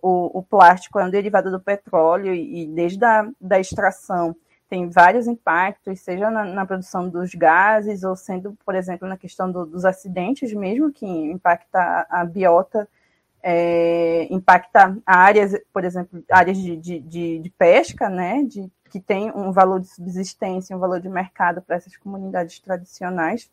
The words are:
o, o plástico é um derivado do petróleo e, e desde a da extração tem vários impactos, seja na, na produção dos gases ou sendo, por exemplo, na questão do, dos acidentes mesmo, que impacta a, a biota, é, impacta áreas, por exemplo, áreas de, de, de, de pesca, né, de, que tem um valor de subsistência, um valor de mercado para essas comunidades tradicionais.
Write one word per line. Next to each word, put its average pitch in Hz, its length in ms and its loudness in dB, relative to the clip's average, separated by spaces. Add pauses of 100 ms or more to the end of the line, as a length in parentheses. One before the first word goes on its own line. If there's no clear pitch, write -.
o, 180 380 0
o 185 40 -8
plástico 185 560 6
é 196 60 2
um 185 60 -4
derivado 196 400 0
do 185 100 -6
petróleo 190 720 0
e, 170 280 -8
e 160 40 -10
desde 175 380 -2
a 220 260 2 (100)
da 190 200 2
extração 185 720 -4 (340)
tem 180 200 -6
vários 185 380 6
impactos, 190 760 -4
seja 190 300 -4
na, 220 140 -4
na 190 220 -6
produção 185 420 -6
dos 175 260 -8
gases 190 720 2
ou 185 100 -2
sendo, 190 500 -12
por 196 100 -6
exemplo, 185 340 -6
na 190 80 -10
questão 185 340 -8
do, 180 140 -6
dos 175 200 -12
acidentes 190 680 -4
mesmo, 214 400 -2
que 240 140 -14
impacta 175 1040 -2
a, 180 100 -2
a 175 40 -2
biota, 185 600 2 (560)
é, 170 880 0
impacta 190 760 2
áreas, 196 520 6 (140)
por 185 120 -4
exemplo, 180 460 -8
áreas 185 280 4
de, 180 180 -6
de, 170 240 -10
de, 165 380 -6
de 165 120 -12
pesca, 202 600 2
né, 185 340 -2
de, 196 260 -10 (200)
que 196 100 -12
tem 208 340 -4
um 196 180 -6
valor 190 280 4
de 185 60 -10
subsistência, 185 880 -8
um 180 40 -8
valor 180 200 -2
de 185 80 -12
mercado 180 540 -4
para - 140 -6
essas 175 200 -12
comunidades 190 640 -10
tradicionais. 180 960 -8